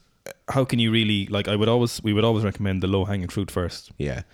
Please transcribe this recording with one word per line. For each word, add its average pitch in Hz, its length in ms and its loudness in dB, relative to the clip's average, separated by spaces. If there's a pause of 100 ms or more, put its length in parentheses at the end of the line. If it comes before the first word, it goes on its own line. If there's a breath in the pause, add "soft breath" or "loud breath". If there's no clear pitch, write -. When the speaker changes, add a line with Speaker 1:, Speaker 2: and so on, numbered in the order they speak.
(500)
Speaker 1:
how 135 160 0
can 127 140 0
you 113 120 2
really, 107 360 2
like, 101 200 -2
I 104 80 2
would 107 140 2
always, 120 340 0
we 107 80 0
would 107 140 4
always 110 180 2
recommend 95 400 -2
the 92 40 0
low-hanging 95 420 0
fruit 98 220 -4
first. - 460 -4
Speaker 2:
Yeah. 67 260 -6 (100)